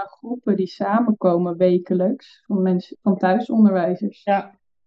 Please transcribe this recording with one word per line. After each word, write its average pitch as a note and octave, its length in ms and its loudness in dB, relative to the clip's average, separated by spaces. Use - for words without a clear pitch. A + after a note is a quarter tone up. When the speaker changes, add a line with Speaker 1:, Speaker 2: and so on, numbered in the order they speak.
Speaker 1:
groepen A3 500 -6
die F#3 120 -2
samenkomen G3 880 -2
wekelijks F3+ 880 0
van G3 160 -2
mensen, F#3 400 -2
van F#3+ 160 0
thuisonderwijzers. F#3+ 1040 0
Speaker 2:
Ja. - 340 -2